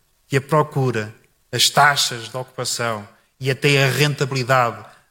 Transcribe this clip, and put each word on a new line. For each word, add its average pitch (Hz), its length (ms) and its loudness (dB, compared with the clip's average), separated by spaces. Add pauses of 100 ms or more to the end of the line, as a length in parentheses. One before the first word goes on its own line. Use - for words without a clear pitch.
(260)
que 139 120 0
a - 20 2
procura, 131 720 -2 (380)
as 120 160 0
taxas 139 640 2
de - 60 -12
ocupação 120 680 -6 (320)
e 131 120 -4
até 139 340 2
a 135 60 2
rentabilidade 131 920 0 (280)